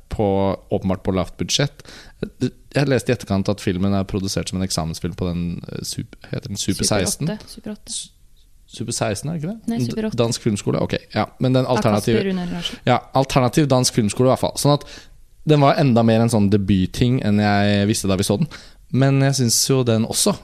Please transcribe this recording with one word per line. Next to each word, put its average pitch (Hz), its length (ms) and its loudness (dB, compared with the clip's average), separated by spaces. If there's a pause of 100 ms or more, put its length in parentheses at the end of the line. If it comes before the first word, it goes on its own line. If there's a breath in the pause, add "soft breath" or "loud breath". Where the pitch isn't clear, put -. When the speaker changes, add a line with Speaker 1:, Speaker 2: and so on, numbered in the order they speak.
(120)
Speaker 1:
på, 104 160 0 (420)
åpenbart 95 320 -2
på 95 140 -2
lavt 87 240 -2
budsjett. - 420 -4 (580 loud breath)
Jeg 135 460 -4
leste 131 240 0
i 120 60 2
etterkant 98 340 -2
at 101 140 -2
filmen 98 320 0
er 95 120 -2
produsert 95 440 -4
som 92 80 -4
en 95 80 -2
eksamensfilm 80 500 -6
på 92 140 -2
den, 87 120 -4 (220)
eh, - 160 -10
sup-, - 340 -10 (140)
heter - 220 -8
den 98 80 -8
Super 98 260 -4
seksten? 104 400 -2
Speaker 2:
Super 208 140 -6
åtte, - 100 -20
Super - 240 -14
åtte. - 160 -20
Speaker 1:
S-, - 180 -12 (640)
Super 117 240 -10
seksten, 113 380 -4
er - 20 -6
det 160 80 -8
ikke 190 140 -8
det? 226 160 -8
Speaker 2:
Nei, 233 100 -4
Super 214 240 -4
åtte. 214 100 -6
Speaker 1:
D-, 120 60 0
dansk 113 240 -2
filmskole, 110 380 -2
ok. - 100 -4 (220)
Ja, 104 100 0 (140)
men 127 160 2
den 127 100 2
Speaker 2:
Av 127 140 0
Kasper 107 160 2
Speaker 1:
alternative, 113 320 2
Speaker 2:
Rune 185 180 -4
Larsen. 175 400 -8
Speaker 1:
ja, 123 140 4 (140)
alternativ 135 520 2
dansk 127 320 2
filmskole 123 320 2
i 120 60 6
hvert - 80 -2
fall. - 160 -2
Sånn 143 160 4
at - 80 -6 (680 loud breath)
den 147 140 6
var 143 160 4
enda 117 240 4
mer 113 160 6
en 117 100 4
sånn 101 220 4
debutting 104 720 2
enn 104 160 2
jeg 101 480 2
visste 113 180 -2
da 95 80 2
vi 95 80 0
så 104 160 0
den. 156 80 0 (460 loud breath)
Men 135 300 2
jeg 139 160 2
synes 120 180 2 (140)
jo 131 120 4
den 113 220 2
også - 400 0